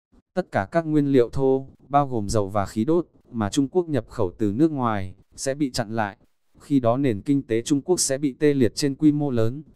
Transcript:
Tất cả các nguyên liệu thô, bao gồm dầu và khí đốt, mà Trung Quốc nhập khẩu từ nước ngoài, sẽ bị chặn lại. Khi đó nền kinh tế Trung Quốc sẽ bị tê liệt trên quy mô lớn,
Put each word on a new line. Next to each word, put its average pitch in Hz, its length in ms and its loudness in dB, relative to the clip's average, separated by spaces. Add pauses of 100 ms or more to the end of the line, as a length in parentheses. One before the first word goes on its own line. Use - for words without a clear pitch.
(340)
Tất - 180 -6
cả 101 180 0
các 165 160 0
nguyên 147 260 2
liệu 120 200 4
thô, 135 360 0 (200)
bao 143 200 2
gồm 110 200 -4
dầu 101 200 0
và 98 180 -2
khí 110 180 -2
đốt, 160 220 0 (240)
mà 110 200 -2
Trung 139 180 0
Quốc 170 200 -2
nhập 139 200 -2
khẩu 92 300 -2
từ 104 140 0
nước 151 180 2
ngoài, 110 440 -4 (220)
sẽ 135 180 -4
bị 147 160 -4
chặn 113 260 -6
lại. 104 200 -4 (440)
Khi 139 200 0
đó 117 160 2
nền 127 260 0
kinh 139 200 0
tế 113 200 -2
Trung 143 200 0
Quốc 180 180 0
sẽ 135 180 -2
bị 147 140 -2
tê 147 220 2
liệt 127 200 2
trên 143 200 -2
quy 151 180 4
mô 147 180 0
lớn, 120 320 0 (140)